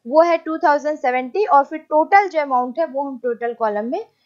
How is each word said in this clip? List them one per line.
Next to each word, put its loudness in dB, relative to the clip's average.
वो 4
है 2
टू -8
थाउजेंड 0
सेवेंटी -2
और 4
फिर -10
टोटल 2
जो -4
अमाउंट -2
है 0
वो -6
हम -8
टोटल -6
कॉलम -2
में -6